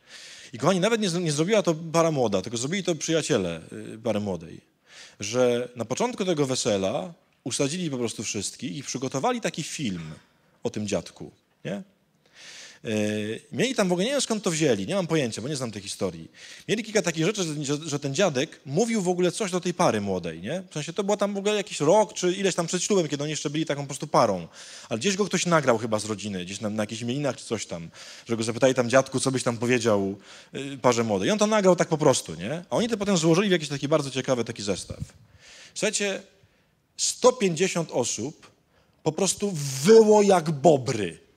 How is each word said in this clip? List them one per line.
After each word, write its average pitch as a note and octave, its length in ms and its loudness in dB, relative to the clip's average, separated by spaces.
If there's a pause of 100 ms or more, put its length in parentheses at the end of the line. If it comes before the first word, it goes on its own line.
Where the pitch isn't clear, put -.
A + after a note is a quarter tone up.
(520)
I A#2+ 60 -10
kochani, F3 220 2
nawet A3 200 2
nie G#3 80 0
z-, E3+ 120 -2
nie E3 120 0
zrobiła F3 300 2
to E3+ 120 2
para E3 360 2
młoda, A2+ 320 2
tylko G#2+ 160 -6
zrobili D#3+ 260 -4
to F3 100 0
przyjaciele, C3 680 0 (340)
y, A2 40 -14
pary A2 220 -2
młodej. F#2 400 -6 (600)
Że A#2+ 560 0
na A#2 80 -6
początku A3+ 400 -2
tego D3 220 0
wesela B2+ 680 -2 (320)
usadzili D3 460 -2
po C3 80 -4
prostu A#2 240 -4
wszystkich A#2+ 540 -8
i C#3 60 -8
przygotowali C3+ 580 -4
taki E3 220 -6
film F2 520 -8 (480)
o A#2+ 80 -4
tym G#2+ 180 -6
dziadku, E2+ 420 -6 (340)
nie? F#3+ 180 -8 (1000)
E, A#2 60 -8 (600)
mieli A3+ 220 0
tam G3+ 140 2
w F3+ 40 0
ogóle, F3+ 120 0
nie A#3+ 60 -2
wiem, C#4+ 100 0
skąd A3 240 -2
to F#3+ 60 -2
wzięli, C#3 360 2
nie D#3+ 80 -4
mam F#3+ 120 0
pojęcia, C#3 360 -2
bo B2 60 -6
nie D3+ 80 -6
znam B2+ 140 -6
tej G2+ 120 -10
historii. F2+ 480 -6 (380)
Mieli G#3 160 -2
kilka G#3 180 0
takich D#3+ 220 -2
rzeczy, G3+ 200 -2
że, D3+ 200 -6
że, D3 240 -4
że D3 100 -2
ten C#3 160 -6
dziadek D#3 520 0
mówił G#3+ 360 0
w F3 60 -2
ogóle F3+ 240 2
coś G3 180 -4
do F3+ 100 -2
tej F3 140 -2
pary B2 260 2
młodej, F2 400 -4
nie? C#3+ 300 -6
W - 40 -12
sensie D#3 180 -8
to G#3 120 -4
było G3+ 120 0
tam G3+ 180 0
w - 20 -6
ogóle G3+ 200 0
jakiś G3+ 240 -6
rok, G3+ 340 6
czy F3+ 180 0
ileś F#3+ 220 0
tam E3+ 120 -2
przed F3 160 -2
ślubem, F#3 260 2
kiedy C#3 140 -2
oni D3+ 80 -4
jeszcze D3+ 200 -4
byli D#3 160 -2
taką C#3+ 140 -2
po C#3 60 -6
prostu - 200 -10
parą. G#2 420 4 (400)
Ale A#2 100 -4
gdzieś F#3 180 0
go G3+ 80 0
ktoś F3 220 -2
nagrał C3+ 320 4
chyba A2 200 -2
z G#2 60 -6
rodziny, G2+ 400 -6
gdzieś G2 160 -10
na, G#2+ 100 -4
na G#2+ 120 -2
jakichś G#2+ 200 -6
imieninach B2+ 340 -2
czy - 80 -16
coś - 220 -6
tam, E2 240 -12 (360)
że A2+ 100 -2
go A2 60 0
zapytali A#2 320 2
tam: A#2+ 160 0
"Dziadku, C3+ 300 2
co C3+ 100 0
byś C3 120 0
tam A#2+ 160 -2
powiedział, G#2+ 600 2 (360)
y, C#3 280 -8
parze A#2 220 4
młodej?" G#2 240 0
I - 20 4
on G#3 80 2
to G#3 80 2
nagrał G3+ 300 4
tak E3+ 120 2
po D#3 100 0
prostu, C3+ 360 2
nie? A2+ 360 -8
A - 60 0
oni G#3+ 120 0
to A3+ 80 -4
potem G3 200 0
złożyli E3 320 4
w F#3 40 2
jakiś D#3 160 0
taki C#3+ 200 -4
bardzo C#3+ 220 2
ciekawy B2+ 340 0
taki A2+ 180 -8
zestaw. G2 380 -6 (760)
Słuchajcie, G3+ 480 -2 (760)
sto - 360 4
pięćdziesiąt F3 600 0
osób B2 580 -4 (520)
po D#3 100 0
prostu G3 400 -2 (320)
wyło G#3+ 380 10
jak F3+ 280 6
bobry. B2+ 880 2